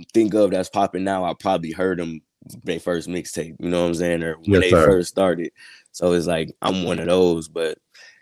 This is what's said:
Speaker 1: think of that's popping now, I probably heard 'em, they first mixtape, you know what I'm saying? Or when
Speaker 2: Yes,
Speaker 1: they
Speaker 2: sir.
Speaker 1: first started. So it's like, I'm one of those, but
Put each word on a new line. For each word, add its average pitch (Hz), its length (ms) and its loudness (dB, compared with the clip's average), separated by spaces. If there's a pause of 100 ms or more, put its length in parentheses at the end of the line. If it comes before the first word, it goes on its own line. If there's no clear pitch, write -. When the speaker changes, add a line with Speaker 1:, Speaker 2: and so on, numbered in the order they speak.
(140)
Speaker 1:
think 107 220 4
of 101 160 4
that's 92 180 -2
popping 95 340 -2
now, 95 220 -2
I 82 80 -2
probably 85 380 -2
heard 92 280 -2
'em, 82 220 -8 (420)
they 85 160 -4
first 85 300 -4
mixtape, 82 500 -8
you 87 100 -4
know 87 120 0
what 87 80 2
I'm 85 60 -2
saying? 85 280 -2
Or 80 120 -6
when 95 260 2
Speaker 2:
Yes, - 0 -
Speaker 1:
they 90 100 2
Speaker 2:
sir. 82 140 6
Speaker 1:
first 90 240 4
started. 85 420 -2 (420)
So 87 200 0
it's 85 140 0
like, 82 340 -4
I'm 95 220 -2
one 82 160 -2
of 82 80 -4
those, 87 420 2
but 80 280 -6 (440)